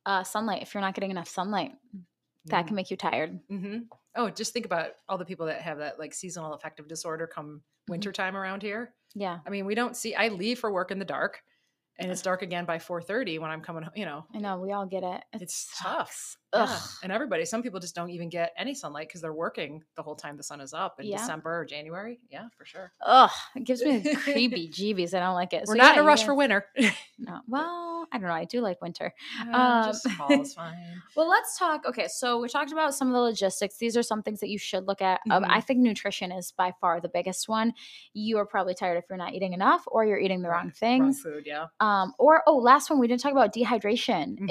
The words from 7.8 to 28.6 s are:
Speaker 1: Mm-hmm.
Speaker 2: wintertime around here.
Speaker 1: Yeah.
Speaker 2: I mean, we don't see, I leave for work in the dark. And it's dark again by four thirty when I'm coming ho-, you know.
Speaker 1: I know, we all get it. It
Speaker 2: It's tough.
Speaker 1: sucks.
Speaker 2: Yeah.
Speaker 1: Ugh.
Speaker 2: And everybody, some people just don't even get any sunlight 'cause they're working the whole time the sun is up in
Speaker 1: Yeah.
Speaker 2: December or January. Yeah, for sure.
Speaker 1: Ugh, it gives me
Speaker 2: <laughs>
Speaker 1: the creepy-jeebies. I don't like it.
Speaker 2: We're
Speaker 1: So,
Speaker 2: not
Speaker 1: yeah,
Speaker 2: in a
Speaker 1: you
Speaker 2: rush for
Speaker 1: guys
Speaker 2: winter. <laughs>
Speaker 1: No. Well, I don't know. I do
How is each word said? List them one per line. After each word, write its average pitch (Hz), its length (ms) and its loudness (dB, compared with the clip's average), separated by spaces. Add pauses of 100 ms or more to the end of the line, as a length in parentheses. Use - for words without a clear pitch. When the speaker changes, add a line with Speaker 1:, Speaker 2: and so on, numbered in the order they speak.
Speaker 1:
Mm-hmm. - 80 -10
Speaker 2:
wintertime 190 440 -4
around 190 260 -6
here. 220 320 -8 (200)
Speaker 1:
Yeah. 185 320 -4
Speaker 2:
I 185 40 -10
mean, 196 140 -4
we 202 120 -2
don't 240 200 -2
see, 226 200 -6
I 208 120 2
leave 214 300 -2
for 220 140 -2
work 180 180 -2
in 190 80 -4
the 196 60 -6
dark. 147 380 -4 (560)
And 185 120 -6
it's 180 120 -6
dark 185 200 -2
again 175 220 -6
by 170 140 -4
four 170 240 -8
thirty 196 360 -4
when 156 120 -8
I'm 160 100 -8
coming 165 240 -10
ho-, - 100 -14
you 208 120 -8
know. 151 180 -10 (100)
Speaker 1:
I 220 40 -10
know, 196 200 -6
we 190 140 -6
all 202 140 -4
get 185 180 -6
it. 180 180 -6 (100)
It 190 100 -12
Speaker 2:
It's - 260 -10 (100)
tough. 214 300 -4
Speaker 1:
sucks. - 280 -14 (180)
Speaker 2:
Yeah. 214 140 4
Speaker 1:
Ugh. 190 120 -4 (220)
Speaker 2:
And 185 100 -6
everybody, 196 320 -2
some 226 180 -4
people 190 180 -8
just 170 140 -14
don't 175 160 -8
even 170 180 -10
get 170 300 -4
any 247 160 -6
sunlight 156 360 -12
'cause 175 120 -18
they're 160 100 -8
working 156 500 -8 (120)
the 160 80 -12
whole 147 140 -12
time 147 200 -14
the 143 60 -16
sun 147 180 -12
is 135 140 -14
up 175 260 -6
in 214 60 -10
Speaker 1:
Yeah. 202 120 -6
Speaker 2:
December 165 420 -6
or 156 40 -8
January. 175 540 -12 (120)
Yeah, 180 260 -16
for - 80 -20
sure. 180 280 -18 (140)
Speaker 1:
Ugh, 240 240 10 (260)
it 262 80 -6
gives 247 180 0
me 269 160 4
Speaker 2:
<laughs> - 0 -
Speaker 1:
the 277 180 0
creepy-jeebies. 196 960 0
I 185 60 0
don't 185 140 0
like 180 180 -2
it. 165 140 -2
Speaker 2:
We're 214 80 0
Speaker 1:
So, 233 40 6
Speaker 2:
not 247 100 12
Speaker 1:
yeah, 285 40 12
Speaker 2:
in 294 80 8
a - 20 8
Speaker 1:
you 302 60 8
Speaker 2:
rush 285 160 8
for 285 80 2
Speaker 1:
guys 269 60 4
Speaker 2:
winter. 214 280 4 (100)
<laughs> 220 200 4 (220)
Speaker 1:
No. 180 280 -10
Well, 339 640 -6
I 262 80 -6
don't 190 80 -6
know. 170 80 0
I 170 120 -4
do 240 140 -4